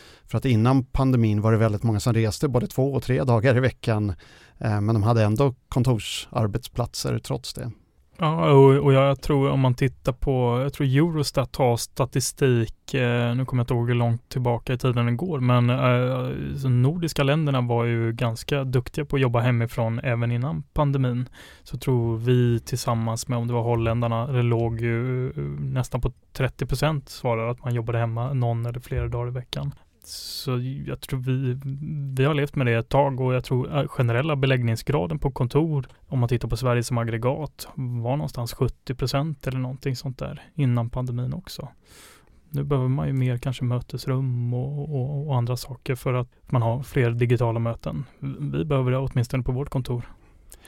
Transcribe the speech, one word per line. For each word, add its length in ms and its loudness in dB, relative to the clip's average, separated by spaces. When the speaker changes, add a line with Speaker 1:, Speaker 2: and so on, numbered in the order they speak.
Speaker 1:
För 120 -4
att 80 -2
innan 400 4
pandemin 560 2
var 100 4
det 60 4
väldigt 260 2
många 160 2
som 140 0
reste 340 0
både 200 0
två 260 0
och 100 -2
tre 200 0
dagar 340 4
i 20 4
veckan, 500 0
eh, 240 0
men 140 2
de 80 2
hade 200 4
ändå 320 2
kontorsarbetsplatser 1500 -2
trots 340 -8
det. 180 -8
Speaker 2:
Ja, 340 2
och, 240 10
och 180 4
jag 280 4
tror 280 2
om 100 0
man 140 2
tittar 400 -2
på, 500 0
jag 100 -4
tror 140 -2
Eurostat 680 0
har 220 2
statistik, 1160 -2
eh, 420 0
nu 100 -2
kommer 160 -2
jag 20 0
inte 100 -2
ihåg 140 0
hur 80 2
långt 340 0
tillbaka 440 -2
i 40 -2
tiden 280 2
det 60 2
går, 280 -2
men, 300 4
eh, 880 0
så 120 -2
nordiska 540 2
länderna 380 2
var 240 2
ju 260 0
ganska 520 -2
duktiga 420 -2
på 100 -4
att 60 2
jobba 180 2
hemifrån 600 0
även 320 -2
innan 320 -2
pandemin. 560 0
Så 140 -10
tror 400 0
vi 420 4
tillsammans 680 -2
med, 100 -2
om 100 -2
det 60 -2
var 100 0
holländarna, 640 0
det 140 0
låg 400 2
ju, 480 -2
eh, 140 -6
nästan 420 -4
på 100 -2
trettio 320 -2
procent 440 -2
svarar 380 -2
att 160 -6
man 100 -2
jobbade 240 -2
hemma 360 -2
någon 320 0
eller 140 -6
flera 280 -4
dagar 200 -4
i 40 -6
veckan. 420 -8
Så 460 -8
jag 160 -8
tror 180 -6
vi, 400 -2
vi 100 2
har 80 2
levt 220 -2
med 120 2
det 60 4
ett 160 0
tag 300 2
och 140 2
jag 100 0
tror, 340 -2
eh, 100 0
generella 480 2
beläggningsgraden 840 0
på 120 0
kontor, 560 0
om 120 -2
man 100 2
tittar 180 0
på 100 -2
Sverige 260 2
som 140 -2
aggregat, 800 -4
var 420 -4
någonstans 360 -6
sjuttio 420 -2
procent 520 -4
eller 120 -4
någonting 360 -4
sånt 240 -8
där 220 -10
innan 340 2
pandemin 440 -6
också. 340 -12
Nu 140 -4
behöver 260 0
man 180 0
ju 60 -2
mer 240 0
kanske 260 -4
mötesrum 880 -2
och, 420 -6
och, 320 -4
och 80 0
andra 220 0
saker 380 -6
för 180 -4
att 160 -2
man 120 2
har 220 0
fler 280 2
digitala 480 2
möten. 460 -4
Vi 120 0
behöver 260 2
det 60 0
åtminstone 460 -2
på 80 -2
vårt 180 -4
kontor. 360 -4